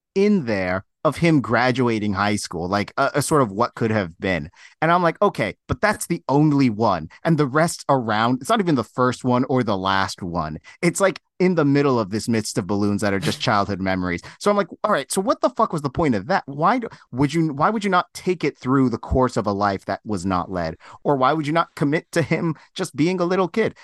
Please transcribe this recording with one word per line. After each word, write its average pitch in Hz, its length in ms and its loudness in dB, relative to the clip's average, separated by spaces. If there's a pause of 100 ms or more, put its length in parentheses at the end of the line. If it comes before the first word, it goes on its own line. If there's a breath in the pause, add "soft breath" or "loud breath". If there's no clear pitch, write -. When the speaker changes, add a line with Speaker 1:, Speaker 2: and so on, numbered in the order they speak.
(140)
Speaker 1:
in 196 320 2
there 95 380 -2 (200)
of 147 140 0
him 160 220 4
graduating 117 720 0
high 101 200 0
school, 90 340 -6
like, 101 280 -2
a, 135 180 0
a 143 80 2
sort 151 200 2
of 104 100 -2
what 113 240 -2
could 113 160 0
have 95 260 -2
been. 85 320 -2 (320 loud breath)
And 160 80 2
I'm 175 140 2
like, 165 180 -2
"Okay, 147 320 0 (140)
but - 120 -6
that's 208 280 -2
the 175 200 -2
only 143 400 4
one." 101 400 0 (140 loud breath)
And 165 160 2
the 147 80 2
rest 156 420 -2
around, 120 520 0
it's - 100 -4
not 233 80 2
even 170 160 0
the 120 80 2
first 123 400 -2
one 123 220 2
or 127 180 0
the 104 160 -2
last 95 420 0
one. 82 380 -6 (240 loud breath)
It's, 170 180 0
like, 190 200 0 (180)
in 185 160 2
the 156 120 2
middle 139 340 2
of 98 100 -2
this 107 200 -4
midst 110 280 -2
of 98 80 -2
balloons 101 360 0
that 101 100 0
are 98 80 0
just 101 200 -4
Speaker 2:
<laughs> - 80 -4
Speaker 1:
childhood 101 320 0
memories. 92 420 -2 (180 loud breath)
So 202 100 2
I'm 202 60 2
like, 202 100 0 (160)
"All 214 80 0
right, 151 220 -2
so 190 80 -2
what 214 220 -2
the - 80 2
fuck - 220 0
was 156 100 -2
the 143 80 -4
point 143 260 2
of 95 100 -4
that? 180 200 0
Why 165 320 0
do, 226 100 -6 (240 loud breath)
would 135 200 0
you, 160 200 0
why 156 180 0
would 214 140 -2
you 202 60 -2
not 180 220 0
take - 300 -4
it 147 160 -2
through 131 300 4
the 113 100 0
course 127 380 0
of 110 100 0
a 104 60 2
life 101 320 -2
that 98 200 -4
was 98 220 -4
not 92 240 -2
led? 85 240 -4 (300 loud breath)
Or 147 100 2
why 131 200 2
would 156 120 -2
you 151 60 -2
not 170 240 -2
commit 147 360 0
to 170 100 2
him 165 340 -2 (180 loud breath)
just - 220 -8
being 180 240 0
a 175 40 0
little 185 240 0
kid?" 214 360 -2